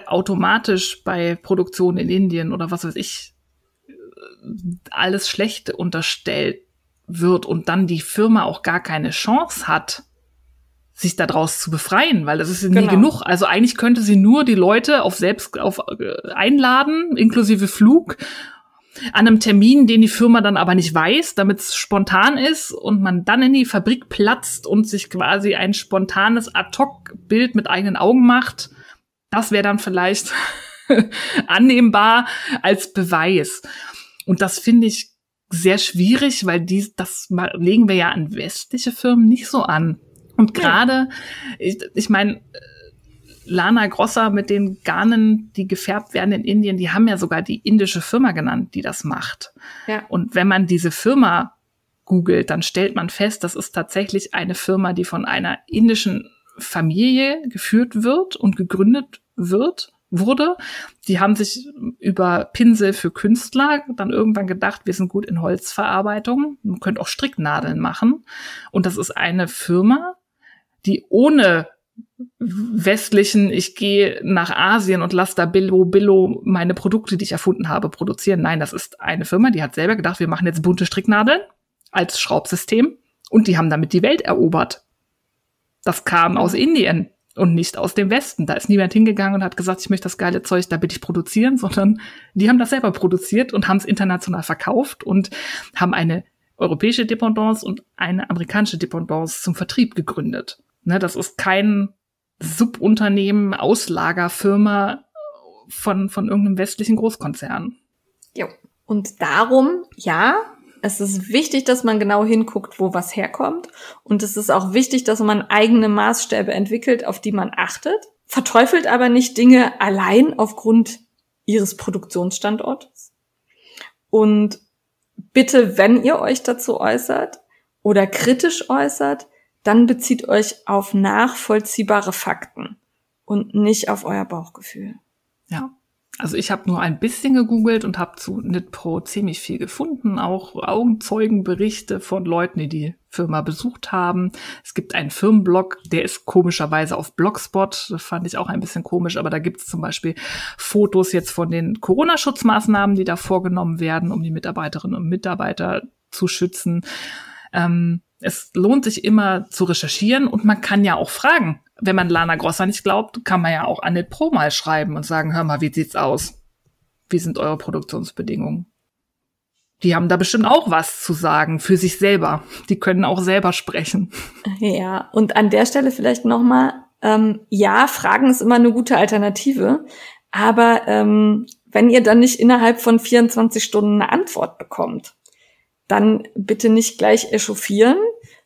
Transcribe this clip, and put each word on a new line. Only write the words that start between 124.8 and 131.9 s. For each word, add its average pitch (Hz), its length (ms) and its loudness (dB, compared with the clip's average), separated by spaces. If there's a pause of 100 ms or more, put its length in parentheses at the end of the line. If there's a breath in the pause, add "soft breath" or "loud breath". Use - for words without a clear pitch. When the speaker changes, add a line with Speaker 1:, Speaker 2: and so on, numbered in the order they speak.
Speaker 2:
bitte, 262 460 4
wenn 220 240 6
ihr 262 160 2
euch - 240 -2
dazu 240 380 -4
äußert - 600 -4 (420)
oder 196 240 4
kritisch 294 640 0
äußert, 277 560 -2 (360)
dann 226 240 6
bezieht 247 420 -2
euch 214 380 -2
auf 196 280 -2
nachvollziehbare 208 1200 0